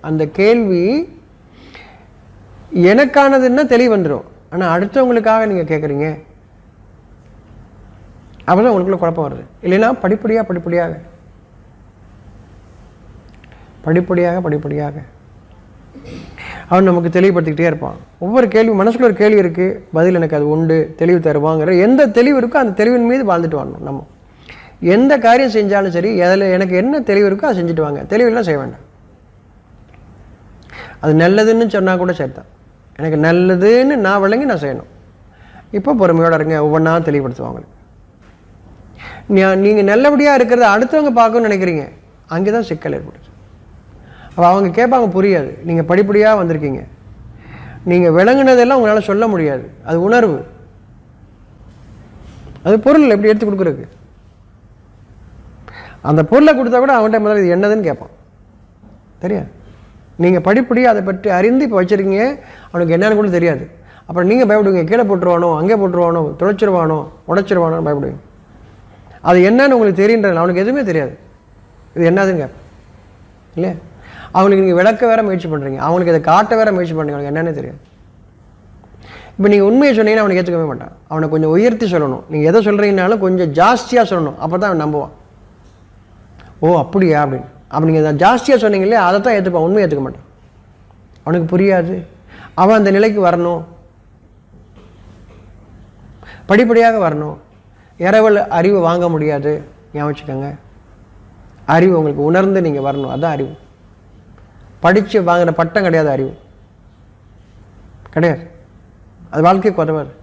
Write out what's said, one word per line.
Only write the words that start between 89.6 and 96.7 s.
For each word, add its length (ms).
உண்மையை 180
ஏத்துக்க 220
மாட்டான். 200
அவனுக்கு 300
புரியாது. 420
அவன் 180
அந்த 160
நிலைக்கு 320
வரணும், 340
படிப்படியாக 560